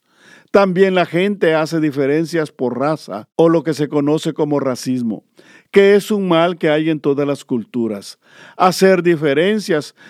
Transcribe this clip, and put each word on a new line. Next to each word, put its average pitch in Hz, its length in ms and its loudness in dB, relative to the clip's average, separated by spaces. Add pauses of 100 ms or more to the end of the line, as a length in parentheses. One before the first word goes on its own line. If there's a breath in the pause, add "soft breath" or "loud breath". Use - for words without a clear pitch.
(500 soft breath)
También 190 460 2
la 170 100 2
gente 180 480 0
hace 156 260 -2
diferencias 151 720 -2
por 123 280 -6
raza 135 560 -6
o 165 120 4
lo 165 140 2
que 151 140 -4
se 139 140 -4
conoce 147 440 -2
como 147 260 -2
racismo, 127 640 -4 (460 soft breath)
que 196 240 6
es 202 160 0
un 202 180 -2
mal 170 300 2
que 160 140 0
hay 156 180 0
en 156 100 -2
todas 143 280 -2
las 139 180 -6
culturas. 113 720 -6 (400 loud breath)
Hacer 185 460 2
diferencias 170 880 0 (160 loud breath)